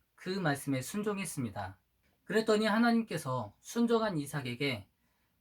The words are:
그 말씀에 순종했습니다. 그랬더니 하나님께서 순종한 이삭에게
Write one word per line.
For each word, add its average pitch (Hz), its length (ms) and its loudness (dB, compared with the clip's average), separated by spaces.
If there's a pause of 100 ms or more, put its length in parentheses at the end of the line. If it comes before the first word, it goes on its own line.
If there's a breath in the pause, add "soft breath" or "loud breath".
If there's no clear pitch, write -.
(160)
그 - 140 -10
말씀에 143 520 0
순종했습니다. 156 960 -4 (460)
그랬더니 214 420 2
하나님께서 208 920 2
순종한 226 580 2
이삭에게 131 720 -4 (540)